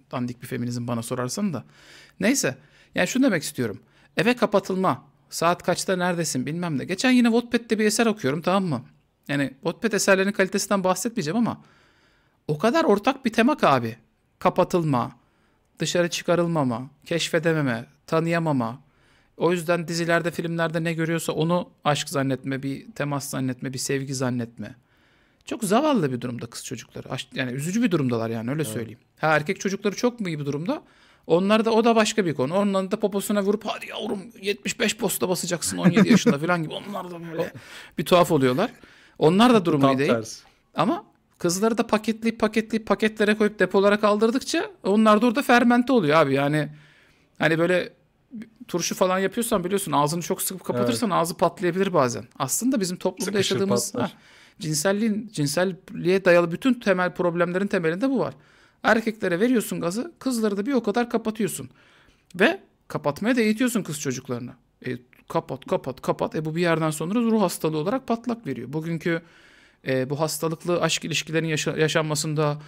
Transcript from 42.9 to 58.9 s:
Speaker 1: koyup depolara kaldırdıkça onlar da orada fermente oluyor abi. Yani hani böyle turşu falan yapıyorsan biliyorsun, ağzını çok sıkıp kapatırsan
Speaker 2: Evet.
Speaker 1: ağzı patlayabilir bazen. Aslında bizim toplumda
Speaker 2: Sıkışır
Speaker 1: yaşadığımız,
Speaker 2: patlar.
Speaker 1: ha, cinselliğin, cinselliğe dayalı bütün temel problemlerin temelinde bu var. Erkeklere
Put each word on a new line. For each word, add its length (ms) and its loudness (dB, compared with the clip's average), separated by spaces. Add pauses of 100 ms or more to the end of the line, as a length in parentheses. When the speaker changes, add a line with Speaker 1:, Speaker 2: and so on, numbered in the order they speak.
Speaker 1:
koyup 220 0
depolara 420 4
kaldırdıkça 720 0 (120)
onlar 400 6
da 40 4
orada 160 2
fermente 500 4
oluyor 240 4
abi. 180 4
Yani 340 0 (680)
hani 200 2
böyle 340 0 (760)
turşu 260 -4
falan 240 2
yapıyorsan 460 -2
biliyorsun, 280 -4
ağzını 300 0
çok 200 -4
sıkıp 220 -8
kapatırsan 460 0
Speaker 2:
Evet. 100 2
Speaker 1:
ağzı 160 -2
patlayabilir 580 0
bazen. 300 2 (140)
Aslında 420 -2
bizim 160 -2
toplumda 280 -4
Speaker 2:
Sıkışır 140 -2 (160)
Speaker 1:
yaşadığımız, 380 0
Speaker 2:
patlar. 180 -4
Speaker 1:
ha, 60 -20 (440)
cinselliğin, 720 -2
cinselliğe 920 -2
dayalı 280 6
bütün 220 2
temel 400 0
problemlerin 520 0
temelinde 440 0
bu 80 0
var. 160 -4 (480)
Erkeklere 580 0